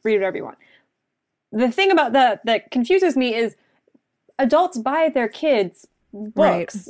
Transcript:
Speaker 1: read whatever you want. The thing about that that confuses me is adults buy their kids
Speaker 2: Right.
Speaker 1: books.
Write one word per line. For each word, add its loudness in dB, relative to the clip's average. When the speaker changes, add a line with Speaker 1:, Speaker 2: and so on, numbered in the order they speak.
Speaker 1:
read 2
whatever -2
you -10
want. -16
The 0
thing 0
about 2
that 2
that -2
confuses 0
me 0
is -2
adults 2
buy 0
their -2
kids -2
Speaker 2:
Right. 0
Speaker 1:
books. -14